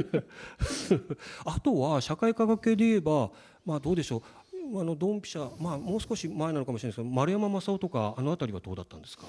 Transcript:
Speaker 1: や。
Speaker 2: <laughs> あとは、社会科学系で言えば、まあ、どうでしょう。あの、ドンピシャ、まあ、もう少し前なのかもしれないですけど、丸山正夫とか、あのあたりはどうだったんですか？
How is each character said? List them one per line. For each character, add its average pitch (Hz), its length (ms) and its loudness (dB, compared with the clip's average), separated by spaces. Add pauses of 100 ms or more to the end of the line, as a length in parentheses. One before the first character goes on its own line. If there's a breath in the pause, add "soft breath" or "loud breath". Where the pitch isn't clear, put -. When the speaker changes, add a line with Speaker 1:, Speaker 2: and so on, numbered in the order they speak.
(140)
Speaker 1:
や。 - 80 2
Speaker 2:
<laughs> - 1200 -2
あ - 160 -4
と 277 180 2
は、 143 220 2
社 156 140 -2
会 226 200 2
科 226 100 2
学 214 160 4
系 226 140 4
で 220 100 4
言 220 120 6
え - 20 4
ば、 151 320 4 (340 loud breath)
ま 160 100 -2
あ、 147 40 -2
ど 135 140 -2
う - 20 4
で 160 80 2
し - 80 -6
ょ 113 100 0 (320 loud breath)
う。 285 260 -6
あ 180 40 -2
の、 165 120 -2
ド 180 160 2
ン 208 80 -2
ピ - 120 -10
シ 175 80 -8
ャ、 131 100 -6 (100)
ま 170 140 -2
あ、 143 60 -2
も 196 180 -2
う - 20 -2
少 220 160 -4
し 170 120 -4
前 156 260 0
な 151 60 0
の 131 60 -2
か 131 60 -2
も 117 60 -2
し - 60 -6
れ 120 60 -2
な - 0 -
い - 20 -2
で - 20 -8
す - 40 -16
け 120 40 -4
ど、 120 80 -4
丸 131 220 4
山 208 180 2
正 196 240 0
夫 190 60 0
と 190 100 -2
か、 113 260 0
あ 127 60 -4
の 143 100 2
あ 175 60 0
た 139 80 -2
り 107 80 -2
は 92 60 -6
ど 95 140 -8
う - 20 -4
だ 90 80 -6
っ - 20 -14
た - 120 -18
ん 78 40 -18
で - 60 -20
す - 100 -18
か？ - 120 -20